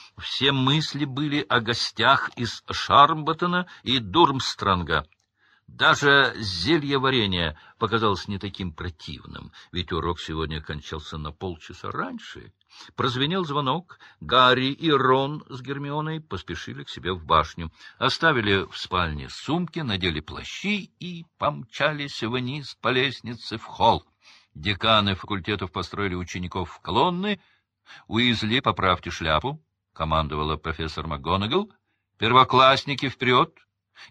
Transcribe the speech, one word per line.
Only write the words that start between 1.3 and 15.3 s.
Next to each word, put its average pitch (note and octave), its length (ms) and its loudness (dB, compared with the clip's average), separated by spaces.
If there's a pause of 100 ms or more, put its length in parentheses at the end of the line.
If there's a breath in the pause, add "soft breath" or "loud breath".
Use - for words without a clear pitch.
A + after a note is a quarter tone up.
о B2 120 2
гостях A#2 760 0
из A#2+ 320 -6
Шармботтона D#3+ 1000 2 (160 loud breath)
и B2+ 160 0
Дурмстранга. G2+ 1080 2 (600 soft breath)
Даже C#3 680 4
зелье C3 640 0
варенье G2+ 580 0 (220 loud breath)
показалось G#2+ 500 0
не G2+ 100 -6
таким F#2+ 340 -8
противным, D2 800 -12 (200 loud breath)
ведь F2+ 200 -6
урок E2 280 -4
сегодня D#2+ 400 -6
кончался D#2 580 -12
на D2+ 140 -10
полчаса F#2 580 -12
раньше. A3 640 -10 (440 loud breath)
Прозвенел C#3 480 -2
звонок. C#3+ 540 -4 (220 loud breath)
Гарри B2+ 520 4
и D#3+ 180 -2
Рон C3+ 580 2